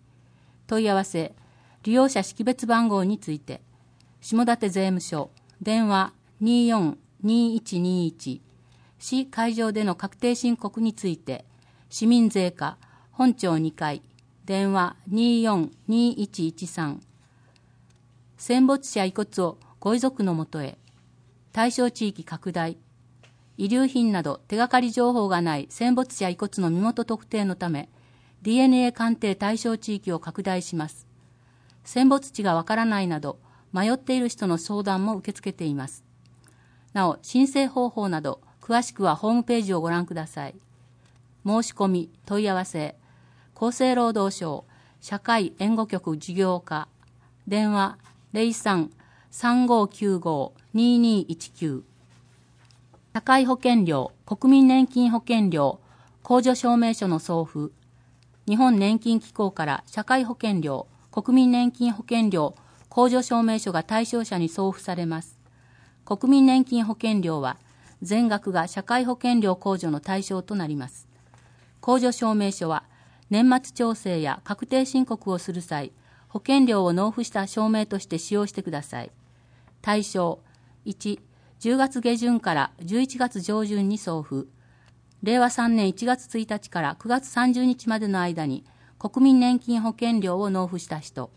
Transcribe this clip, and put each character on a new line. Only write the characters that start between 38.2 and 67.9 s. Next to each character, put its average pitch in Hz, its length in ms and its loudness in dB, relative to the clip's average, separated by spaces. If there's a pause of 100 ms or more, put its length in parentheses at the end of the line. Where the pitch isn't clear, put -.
ど、 147 200 -6 (200)
詳 233 220 0
し - 100 -14
く 196 100 -10
は 165 140 2
ホ 214 140 -2
ー - 40 2
ム 240 100 0
ペ 240 140 0
ー 226 40 0
ジ 190 120 -2
を 170 60 0
ご 165 100 -2
覧 175 160 -2
く 175 80 -10
だ 160 120 -8
さ 143 220 -12
い。 - 60 -16 (920)
申 214 180 0
し - 100 -10
込 196 160 -2
み、 175 220 -2 (140)
問 208 180 -4
い 214 60 0
合 190 60 -2
わ 185 100 -4
せ、 151 320 -8 (580)
厚 233 180 -2
生 254 220 2
労 240 180 2
働 196 240 -2
省、 156 280 -8 (360)
社 - 180 -8
会 214 400 0
援 208 160 0
護 220 120 -2
局 175 300 -6
事 165 180 -12
業 185 260 0
課、 156 280 -8 (580)
電 208 260 0
話、 196 260 -2 (340)
零 226 200 0
三 180 380 -2 (400)
三 247 360 2
五 226 220 4
九 196 300 -2
五 160 340 -4 (200)
二 240 260 4
二 226 220 4
一 165 300 -8
九。 143 340 -6 (1300)
社 226 60 -6
会 262 240 4
保 254 100 2
険 240 300 4
料、 147 280 0 (120)
国 262 280 2
民 269 160 10
年 262 180 6
金 247 240 2
保 233 80 2
険 220 320 0
料、 143 300 0 (420)
控 247 200 4
除 254 120 4
証 240 220 2
明 233 160 2
書 208 160 -4
の 165 100 0
送 165 260 -2
付。 151 280 -8 (720)
日 208 100 0
本 247 220 4
年 208 200 2
金 226 220 0
機 - 120 -14
構 202 180 -2
か 170 160 -6
ら 143 200 -4
社 - 180 -10
会 262 200 2
保 233 160 -6
険 202 200 -2
料、 139 260 -6 (240)
国 247 260 0
民 254 140 6
年 247 200 2
金 240 220 -2
保 233 160 -12
険 226 220 2
料、 170 240 0 (340)
控 247 220 4
除 247 120 2
証 233 200 0
明 220 160 2
書 208 120 -6
が 170 120 0
対 220 240 -2
象 233 180 -4
者 202 140 -4
に 170 100 0
送 190 220 -2
付 - 120 -10
さ 185 120 -8
れ 170 100 -4
ま 165 160 -4
す。 - 180 -18 (680)
国 226 240 0
民 269 160 8
年 262 180 6
金 240 200 0
保 214 100 -2
険 214 260 0
料 160 220 -2
は、 131 160 -4 (420)